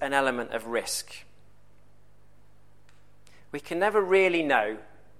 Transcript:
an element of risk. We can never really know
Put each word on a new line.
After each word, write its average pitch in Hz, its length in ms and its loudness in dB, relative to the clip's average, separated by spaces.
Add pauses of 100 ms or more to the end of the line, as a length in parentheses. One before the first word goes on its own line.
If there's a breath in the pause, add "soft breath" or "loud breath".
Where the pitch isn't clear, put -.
an 139 140 -2
element 123 380 0
of 113 160 -6
risk. - 440 -6 (2500 soft breath)
We 143 100 -8
can 170 180 -6
never 208 220 2
really 185 420 4
know 110 360 0 (420)